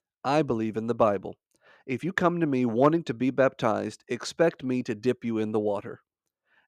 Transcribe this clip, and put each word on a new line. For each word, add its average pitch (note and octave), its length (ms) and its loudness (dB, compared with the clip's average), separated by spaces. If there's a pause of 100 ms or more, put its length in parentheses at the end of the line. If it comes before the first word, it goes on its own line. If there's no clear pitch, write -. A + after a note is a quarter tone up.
(240)
I C#3 160 2
believe A2 380 -2
in A2 80 -6
the A#2 80 0
Bible. G2+ 420 2 (500)
If C3 160 -6
you D#3+ 120 -4
come F3 260 2
to E3 60 0
me C3 180 2
wanting C#3 400 4
to - 80 -6
be B2 180 0
baptized, A#2 800 0
expect E3 560 -2
me B2+ 200 -2
to A#2 100 -4
dip A#2+ 280 -2
you A2+ 140 -2
in G#2+ 160 -2
the A2 80 0
water. G2+ 400 -4 (680)